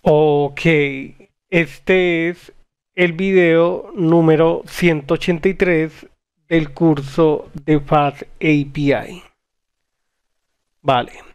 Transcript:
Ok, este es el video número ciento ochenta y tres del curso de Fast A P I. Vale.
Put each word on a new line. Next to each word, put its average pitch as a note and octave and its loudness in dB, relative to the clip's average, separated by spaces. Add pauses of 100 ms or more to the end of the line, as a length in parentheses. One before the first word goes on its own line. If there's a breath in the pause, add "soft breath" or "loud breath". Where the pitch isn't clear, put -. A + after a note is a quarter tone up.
(120)
Ok, D3 0 (880)
este F3 -2
es - -14 (440)
el F3 0
video F3 2
número E3 2
ciento D#3+ -2
ochenta E3+ -2
y F#3+ -2
tres D#3+ -2 (400)
del D#3+ -2
curso D#3 0
de D3+ 0
Fast C#3+ -2
A - -14 (140)
P D3 0 (100)
I. C#3 -2 (1600)
Vale. C3 0 (240)